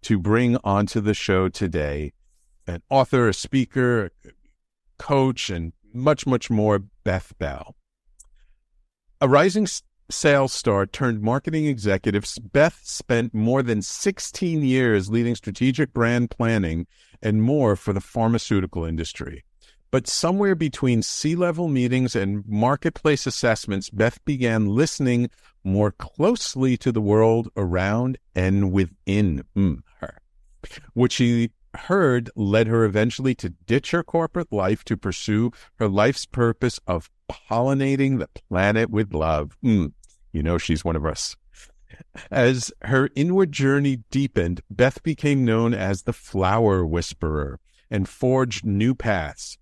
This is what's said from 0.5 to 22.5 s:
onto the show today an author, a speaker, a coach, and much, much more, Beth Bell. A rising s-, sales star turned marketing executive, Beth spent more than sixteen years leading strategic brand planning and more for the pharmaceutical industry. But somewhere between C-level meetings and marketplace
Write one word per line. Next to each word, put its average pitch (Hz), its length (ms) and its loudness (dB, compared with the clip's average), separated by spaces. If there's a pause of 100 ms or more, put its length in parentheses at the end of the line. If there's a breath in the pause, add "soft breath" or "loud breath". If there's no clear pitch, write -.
onto 104 360 0
the 104 140 0
show 92 340 0
today 76 640 -4 (540)
an 87 220 -8
author, 131 400 2
a 95 60 0
speaker, 123 760 -2 (140)
a - 60 -20 (680)
coach, 131 520 0
and 82 240 -6 (180)
much, 135 340 0
much 127 240 -2
more, 107 320 2 (220)
Beth 92 340 -4
Bell. 71 380 -10 (1400)
A 139 80 4
rising 175 360 4
s-, - 180 -6 (280)
sales 139 420 2
star 98 340 0
turned 117 340 -2
marketing 151 460 -2
executive, 101 600 0 (260)
Beth 151 300 2
spent - 520 -4
more 117 280 2
than 113 200 0
sixteen 170 840 -4
years 117 460 2
leading 117 240 0
strategic 127 580 -2
brand 120 380 0
planning 95 560 -2 (360 soft breath)
and 110 200 2
more 123 340 2
for - 160 -4
the 95 80 -2
pharmaceutical 104 840 -2
industry. 82 600 -8 (460 soft breath)
But - 160 0
somewhere 190 480 0
between 135 480 0
C-level 170 680 -2
meetings 127 480 0
and 101 300 -2
marketplace 135 800 0